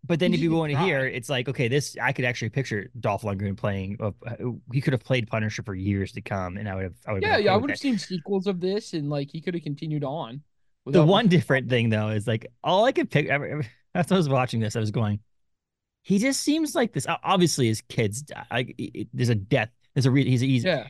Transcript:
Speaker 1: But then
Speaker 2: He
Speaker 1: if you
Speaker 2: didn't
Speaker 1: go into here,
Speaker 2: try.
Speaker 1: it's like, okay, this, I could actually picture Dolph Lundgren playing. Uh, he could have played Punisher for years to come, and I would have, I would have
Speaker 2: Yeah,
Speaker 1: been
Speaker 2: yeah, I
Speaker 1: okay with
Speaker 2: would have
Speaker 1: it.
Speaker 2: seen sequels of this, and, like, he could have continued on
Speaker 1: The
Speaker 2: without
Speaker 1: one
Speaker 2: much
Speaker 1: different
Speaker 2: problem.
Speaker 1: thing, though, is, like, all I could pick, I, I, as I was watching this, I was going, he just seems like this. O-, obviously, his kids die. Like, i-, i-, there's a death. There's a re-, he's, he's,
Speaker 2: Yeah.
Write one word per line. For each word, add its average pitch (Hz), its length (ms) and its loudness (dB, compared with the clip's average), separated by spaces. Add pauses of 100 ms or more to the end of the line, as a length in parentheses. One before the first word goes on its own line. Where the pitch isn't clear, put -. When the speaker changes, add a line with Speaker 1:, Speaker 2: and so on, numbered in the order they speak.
Speaker 1:
But 165 140 0
then 175 140 4
Speaker 2:
He - 20 4
Speaker 1:
if 165 80 2
you 170 60 2
Speaker 2:
didn't 160 100 2
Speaker 1:
go 160 60 0
into 147 180 0
here, 143 240 2
Speaker 2:
try. 104 80 -4
Speaker 1:
it's 123 140 -8
like, 127 180 0
okay, 123 220 0
this, 139 320 0
I 123 100 2
could 131 140 -2
actually 120 240 -2
picture 110 500 -4
Dolph 104 220 0
Lundgren 101 340 -2
playing. 98 460 -4
Uh, 107 100 -2 (640)
he 135 80 0
could 147 100 0
have 127 140 -2
played 127 240 0
Punisher 107 340 -2
for 98 120 -8
years 98 360 0
to 107 100 -10
come, 95 360 -6
and 107 100 -8
I 95 80 -6
would 95 80 -4
have, 90 120 -8 (120)
I 110 60 -4
would 98 100 -2
have 427 80 0
Speaker 2:
Yeah, 381 60 4
Speaker 1:
been 214 80 2
Speaker 2:
yeah, 202 60 6
I - 20 6
Speaker 1:
okay - 20 6
with 214 60 4
Speaker 2:
would 285 80 -2
have - 80 -4
Speaker 1:
it. - 20 -10
Speaker 2:
seen 262 180 0
sequels 185 480 -4
of 185 140 -2
this, 190 340 -4
and, 151 160 -2
like, 143 220 -4
he 160 80 -10
could 175 140 -6
have 170 100 -6
continued 151 400 -4
on 139 400 -8 (420)
Speaker 1:
The 139 60 -6
Speaker 2:
without 151 160 8
Speaker 1:
one 202 200 4
Speaker 2:
much 170 40 6
Speaker 1:
different 131 380 2
Speaker 2:
problem. - 0 -
Speaker 1:
thing, 117 280 2
though, 107 120 0
is, 107 180 -2
like, 113 200 -2 (140)
all 185 220 2
I 254 80 4
could 302 180 0
pick, 139 200 0
I, 139 60 2
I, 143 260 -4 (340)
as 180 160 0
I 185 60 4
was 170 100 2
watching 127 320 0
this, 107 160 -2
I 117 60 0
was 107 100 -2
going, 104 300 0 (840)
he 196 160 2
just 262 220 0
seems 302 340 0
like 262 180 2
this. - 140 -4
O-, 165 160 -2
obviously, 175 440 4
his 110 140 0
kids 113 400 -2
die. - 300 -14
Like, 123 280 -4
i-, 127 160 -8
i-, 104 180 -8
there's 127 160 2
a 120 60 4
death. 110 340 0 (260)
There's 127 100 2
a 131 60 6
re-, 131 180 4
he's, 127 120 4
he's, 131 240 2
Speaker 2:
Yeah. 147 240 0